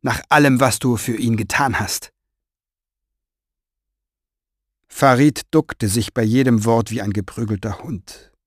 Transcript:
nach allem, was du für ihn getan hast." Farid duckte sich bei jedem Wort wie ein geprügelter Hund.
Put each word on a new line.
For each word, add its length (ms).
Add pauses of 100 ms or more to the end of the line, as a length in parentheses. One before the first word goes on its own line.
nach 280
allem, 300
was 200
du 180
für 180
ihn 220
getan 420
hast." 320 (2750)
Farid 540 (100)
duckte 380
sich 240
bei 100
jedem 400
Wort 260
wie 120
ein 100
geprügelter 720
Hund. 480 (160)